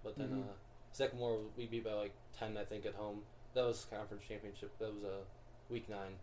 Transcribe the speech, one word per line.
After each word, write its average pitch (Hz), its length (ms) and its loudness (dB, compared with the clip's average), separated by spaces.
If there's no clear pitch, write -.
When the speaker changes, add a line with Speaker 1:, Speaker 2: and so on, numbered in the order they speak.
Speaker 1:
But 107 140 -2
then, 131 140 2
Speaker 2:
Mm-hmm. 131 180 4
Speaker 1:
uh, 101 40 -6
Sycamore, 120 460 6
we 120 100 0
beat 113 160 2
by, 110 100 2
like, 104 200 2
ten, 110 240 0
I 104 80 2
think, 104 200 -2
at 101 100 2
home. 104 300 -2
That 127 120 8
was 117 200 4
conference 104 380 -4
championship. 104 560 -6
That 110 140 0
was, 104 100 -4
uh, 98 200 0
week 113 200 0
nine. 95 340 -2